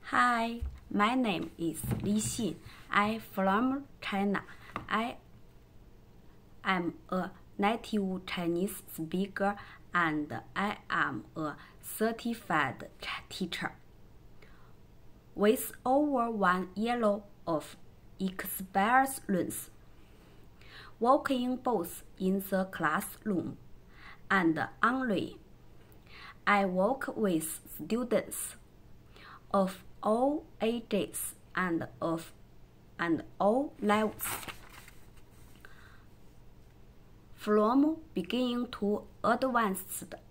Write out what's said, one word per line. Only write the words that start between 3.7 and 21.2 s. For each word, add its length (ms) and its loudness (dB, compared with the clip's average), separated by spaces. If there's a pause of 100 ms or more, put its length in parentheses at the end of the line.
China. 420 0 (460)
I 260 -2 (1500)
am 300 0 (160)
a 220 -2 (260)
native 680 0
Chinese 580 -2 (100)
speaker 640 0 (380)
and 460 0 (160)
I 220 -2 (120)
am 360 0 (100)
a 180 -4 (280)
certified 1040 -2 (140)
ch-, 280 -10
teacher 440 -4 (1600)
with 360 4 (140)
over 440 4
one 460 2
year 260 0 (460)
of 280 -2 (440)
experience, 1500 2 (1300)
working 580 4